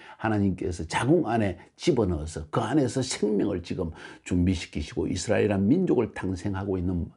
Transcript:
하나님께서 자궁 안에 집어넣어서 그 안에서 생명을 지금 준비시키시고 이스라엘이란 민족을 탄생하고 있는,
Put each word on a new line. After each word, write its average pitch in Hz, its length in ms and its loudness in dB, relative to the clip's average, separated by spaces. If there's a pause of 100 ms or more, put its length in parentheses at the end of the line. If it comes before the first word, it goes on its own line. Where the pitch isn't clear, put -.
(180)
하나님께서 98 680 0
자궁 131 400 2
안에 107 300 0 (180)
집어넣어서 82 760 0
그 - 100 0
안에서 123 420 0
생명을 123 640 0
지금 90 280 -4 (320)
준비시키시고 87 840 0
이스라엘이란 101 600 2
민족을 156 460 2
탄생하고 95 640 -4
있는, 87 280 -2 (120)